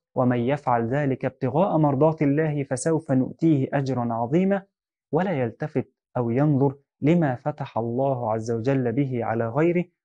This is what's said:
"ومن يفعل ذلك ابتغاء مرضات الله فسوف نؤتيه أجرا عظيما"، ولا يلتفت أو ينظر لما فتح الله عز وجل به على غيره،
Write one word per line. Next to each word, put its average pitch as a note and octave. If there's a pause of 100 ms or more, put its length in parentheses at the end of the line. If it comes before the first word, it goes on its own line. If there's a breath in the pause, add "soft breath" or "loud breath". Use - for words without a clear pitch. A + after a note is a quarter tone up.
(160)
"ومن B2
يفعل A#2+
ذلك C3+
ابتغاء C#3
مرضات D3+
الله D3
فسوف D#3
نؤتيه C3+
أجرا B2+
عظيما"، F3 (500)
ولا F#3
يلتفت C3 (260)
أو A#2+
ينظر C3+ (260)
لما D3+
فتح D3
الله A#2+
عز A2+
وجل A#2+
به B2+
على A2+
غيره، E3 (200)